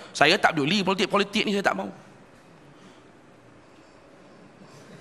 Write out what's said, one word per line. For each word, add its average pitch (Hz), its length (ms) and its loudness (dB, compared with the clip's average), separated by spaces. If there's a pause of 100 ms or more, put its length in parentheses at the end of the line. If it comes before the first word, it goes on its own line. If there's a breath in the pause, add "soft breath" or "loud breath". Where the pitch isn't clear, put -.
(140 loud breath)
Saya 151 240 4
tak - 160 2
peduli 165 320 0
politik-politik 196 560 0
ni, 214 120 -2
saya 196 120 -2
tak - 80 2
mau. 185 160 -6 (3000)